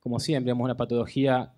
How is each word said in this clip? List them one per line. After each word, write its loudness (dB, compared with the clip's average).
como -4
siempre, 0
digamos, 0
una 0
patología 0